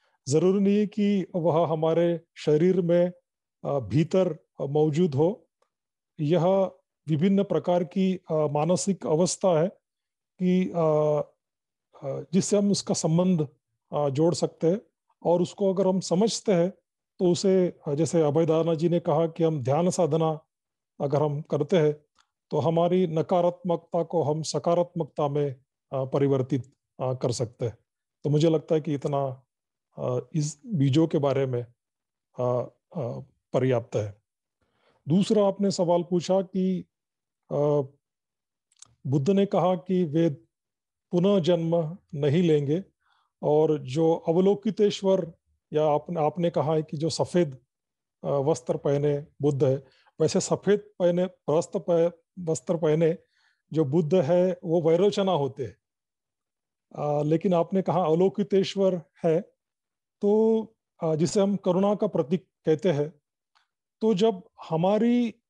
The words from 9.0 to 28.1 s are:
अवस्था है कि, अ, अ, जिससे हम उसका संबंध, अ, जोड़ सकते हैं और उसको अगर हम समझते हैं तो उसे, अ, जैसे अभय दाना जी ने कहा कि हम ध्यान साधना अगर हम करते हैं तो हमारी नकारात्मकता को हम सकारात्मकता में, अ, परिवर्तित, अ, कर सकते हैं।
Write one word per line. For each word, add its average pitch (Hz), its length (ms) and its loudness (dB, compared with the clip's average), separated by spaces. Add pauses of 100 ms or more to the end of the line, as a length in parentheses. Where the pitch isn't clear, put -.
अवस्था 170 560 2
है 196 180 -4 (600)
कि, 185 340 2
अ, 151 460 0 (840)
अ, 135 260 -8
जिससे 196 260 0
हम 202 120 2
उसका 185 240 -2
संबंध, 170 540 0 (440)
अ, 147 160 -2
जोड़ 156 260 2
सकते - 320 -4
हैं 190 140 0 (420)
और 175 200 0
उसको 190 320 -2
अगर 185 120 0
हम 185 140 0
समझते 196 520 -2
हैं 175 180 2 (480)
तो 180 140 2
उसे, 185 460 0 (100)
अ, 147 60 -2
जैसे 160 280 0
अभय 151 240 2
दाना 160 280 0
जी 160 140 0
ने 170 120 0
कहा 165 260 0
कि 165 180 -4
हम 160 180 0
ध्यान 151 280 0
साधना 160 500 0 (600)
अगर 143 220 0
हम 151 200 -2
करते 147 340 -2
हैं 151 160 4 (580)
तो 156 80 -2
हमारी 170 480 2
नकारात्मकता 170 960 -2
को 165 200 -2
हम 151 200 -2
सकारात्मकता 165 840 -2
में, 143 240 -2 (400)
अ, 131 120 -4
परिवर्तित, 135 580 0 (380)
अ, 127 140 -2
कर 123 180 -4
सकते 117 340 -6
हैं। 107 120 -10 (460)